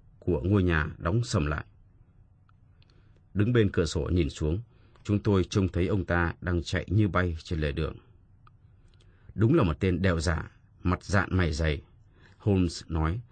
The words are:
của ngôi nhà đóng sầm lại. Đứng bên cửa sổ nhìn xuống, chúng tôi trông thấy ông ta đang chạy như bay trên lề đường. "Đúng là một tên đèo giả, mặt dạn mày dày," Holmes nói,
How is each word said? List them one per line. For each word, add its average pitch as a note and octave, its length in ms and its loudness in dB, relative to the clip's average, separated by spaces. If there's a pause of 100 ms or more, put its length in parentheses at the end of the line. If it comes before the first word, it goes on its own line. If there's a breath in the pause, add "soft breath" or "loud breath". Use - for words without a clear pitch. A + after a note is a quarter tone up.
(180)
của E2 220 -2
ngôi F#2+ 220 2
nhà E2+ 260 2 (100)
đóng A2 260 -2
sầm F2 220 0
lại. D2 180 -4 (1700 soft breath)
Đứng G#2+ 180 2
bên A2+ 180 4
cửa F#2 140 0
sổ D#2 280 -2
nhìn E2+ 180 2
xuống, D#2+ 300 -4 (440 soft breath)
chúng G#2 140 0
tôi G2 260 2
trông F#2+ 240 0
thấy F2 180 -2
ông F2+ 180 -2
ta E2+ 360 0
đang F2 220 -2
chạy - 260 -4
như G#2 200 4
bay F2+ 340 0
trên E2 180 -6
lề D2 120 -2
đường. D2 240 -6 (1400 soft breath)
"Đúng A#2 200 2
là E3 80 6
một E2 180 0
tên F2+ 220 0
đèo F2 180 2
giả, D#2+ 300 -4 (320)
mặt F2+ 220 -2
dạn F#2 280 0
mày F2 200 2
dày," D2+ 300 -2 (560 soft breath)
Holmes F#2 500 0
nói, E2 320 -2 (120)